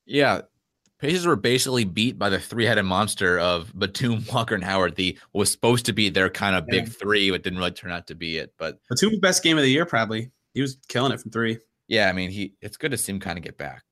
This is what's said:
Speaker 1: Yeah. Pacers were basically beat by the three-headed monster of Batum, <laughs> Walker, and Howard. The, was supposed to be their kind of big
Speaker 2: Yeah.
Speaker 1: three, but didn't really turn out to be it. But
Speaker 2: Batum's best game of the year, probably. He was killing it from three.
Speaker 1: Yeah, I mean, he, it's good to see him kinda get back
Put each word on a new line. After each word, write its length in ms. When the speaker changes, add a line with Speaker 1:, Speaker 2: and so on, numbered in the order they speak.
Speaker 1:
Yeah. 360
Pacers 260
were 100
basically 480
beat 360
by 100
the 100
three-headed 460
monster 540
of 340
Batum, 540
<laughs> 60
Walker, 200
and 100
Howard. 320
The, 220
was 180
supposed 360
to 60
be 160
their 200
kind 260
of 120
big 180
Speaker 2:
Yeah. 80
Speaker 1:
three, 380
but 100
didn't 160
really 140
turn 200
out 160
to 80
be 220
it. 220
But 280
Speaker 2:
Batum's 320
best 220
game 160
of 60
the 80
year, 140
probably. 440
He 80
was 160
killing 220
it 80
from 120
three. 260
Speaker 1:
Yeah, 180
I 60
mean, 160
he, 320
it's 160
good 140
to 60
see 140
him 80
kinda 220
get 160
back 340